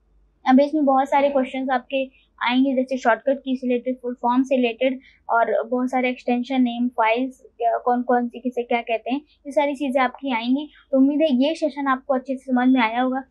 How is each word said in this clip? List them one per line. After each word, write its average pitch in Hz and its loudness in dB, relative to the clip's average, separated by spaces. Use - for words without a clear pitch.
अब 262 6
इसमें 294 2
बहुत 269 2
सारे 285 2
questions 262 -2
आपके 262 -2
आएंगे, 254 2
जैसे 262 -2
shortcut 254 0
की 262 -2
से 254 -6
related, 247 -2
full 247 -8
form 247 0
से 262 0
related 247 0
और 226 2
बहुत 247 -2
सारे 254 0
extension 247 -2
name, 240 0
files, 240 -2
क्या, 233 0
कौन 247 0
कौन 240 0
सी 240 -14
किसे 240 -6
क्या 240 -2
कहते 226 -6
हैं, 285 -4
ये - -18
सारी 285 0
चीज़ें 269 -2
आपकी 254 -4
आएंगी। 254 -2
तो 269 2
उम्मीद 277 4
है 311 2
ये 285 2
session 285 -4
आपको 262 -2
अच्छे 254 -4
से 262 -10
समझ 247 2
में 262 4
आया 226 0
होगा। 262 -2